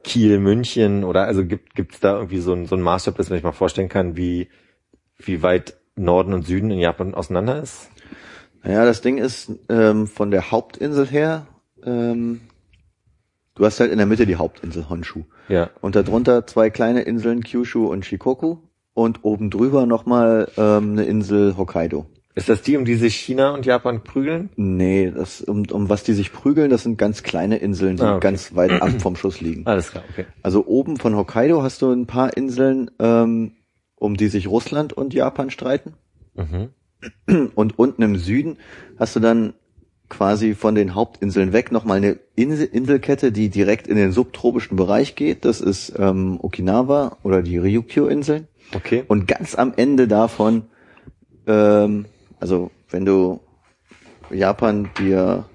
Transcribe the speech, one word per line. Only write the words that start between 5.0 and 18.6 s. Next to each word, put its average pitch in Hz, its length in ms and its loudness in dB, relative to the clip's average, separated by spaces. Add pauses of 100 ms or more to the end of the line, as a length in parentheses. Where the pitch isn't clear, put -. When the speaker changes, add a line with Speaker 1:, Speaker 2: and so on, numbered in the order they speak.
Speaker 1:
wie 87 240 -6
weit 90 340 0 (200)
Norden 92 380 0
und 85 120 -4
Süden 98 240 -2
in 95 80 -4
Japan 90 360 -2
auseinander 104 480 -4
ist? - 260 -18 (720)
Speaker 2:
Naja, 104 220 2
das 117 160 4
Ding 131 180 -2
ist, 120 320 -6 (180)
ähm, 110 380 4
von 104 240 -4
der 95 200 0
Hauptinsel 139 560 -2
her, 151 400 -2 (380)
ähm, 117 580 -4 (1120)
du 98 100 2
hast 107 160 2
halt 120 120 4
in 110 60 0
der 104 80 4
Mitte 110 200 4
die 90 100 0
Hauptinsel 82 540 -8
Honshu. 85 340 -10 (240)
Speaker 1:
Ja. 87 220 0 (100)
Speaker 2:
Und 98 160 -2
darunter 117 500 2
zwei 110 240 2
kleine 120 320 0
Inseln, 117 400 -2
Kyushu 117 440 -2
und 95 180 -4
Shikoku. 160 540 -4 (360)